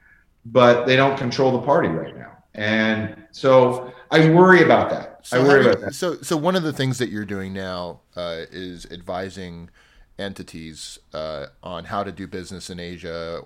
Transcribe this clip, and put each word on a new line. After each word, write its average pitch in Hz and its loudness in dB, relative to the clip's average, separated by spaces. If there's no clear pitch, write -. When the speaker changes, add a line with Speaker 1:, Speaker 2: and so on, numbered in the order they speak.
Speaker 1:
but 120 4
they 131 2
don't 135 4
control 127 0
the 120 0
party 139 2
right 80 -6
now. 62 -18
And 107 -2
so 131 4
I 160 6
worry 180 8
about 110 4
that. - -10
Speaker 2:
So 123 -2
Speaker 1:
I 131 2
worry 139 4
Speaker 2:
how 143 6
do 123 4
Speaker 1:
about 98 0
Speaker 2:
you, 101 -10
Speaker 1:
that. 123 -8
Speaker 2:
so, 165 -6
so 170 -4
one 170 0
of 180 -2
the 156 -4
things 131 -4
that 117 -2
you're 104 -8
doing 95 -8
now, 90 -10
uh, 85 -8
is 90 -14
advising 90 -12
entities, 85 -14
uh, 78 -10
on 87 -14
how 101 -6
to 98 -12
do 92 -14
business 90 -14
in 87 -14
Asia, 85 -12